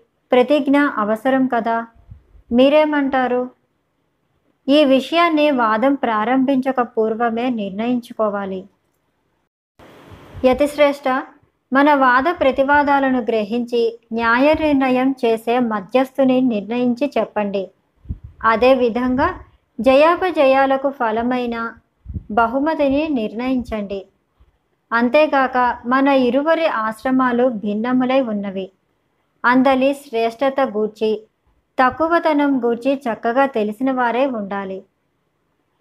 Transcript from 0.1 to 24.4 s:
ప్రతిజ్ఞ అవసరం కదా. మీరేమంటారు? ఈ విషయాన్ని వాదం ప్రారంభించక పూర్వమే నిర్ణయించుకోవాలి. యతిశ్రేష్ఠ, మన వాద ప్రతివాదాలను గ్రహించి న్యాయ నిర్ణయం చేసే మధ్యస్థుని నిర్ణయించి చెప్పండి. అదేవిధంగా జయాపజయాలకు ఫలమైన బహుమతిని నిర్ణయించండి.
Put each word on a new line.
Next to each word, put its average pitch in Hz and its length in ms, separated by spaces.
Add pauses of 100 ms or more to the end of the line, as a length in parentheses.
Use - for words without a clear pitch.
ప్రతిజ్ఞ 277 460
అవసరం 262 680
కదా. 233 400 (640)
మీరేమంటారు? 269 1000 (1160)
ఈ 294 160
విషయాన్ని 294 640
వాదం 240 440
ప్రారంభించక 254 840
పూర్వమే 226 720
నిర్ణయించుకోవాలి. 202 1120 (1800)
యతిశ్రేష్ఠ, 285 800 (500)
మన 285 220
వాద 262 280 (180)
ప్రతివాదాలను 277 800
గ్రహించి 226 800 (140)
న్యాయ 233 480
నిర్ణయం 269 540 (100)
చేసే 226 340
మధ్యస్థుని 254 800
నిర్ణయించి 240 800
చెప్పండి. 202 520 (720)
అదేవిధంగా 254 960 (400)
జయాపజయాలకు 277 1080
ఫలమైన 233 800 (580)
బహుమతిని 277 800
నిర్ణయించండి. 220 960 (880)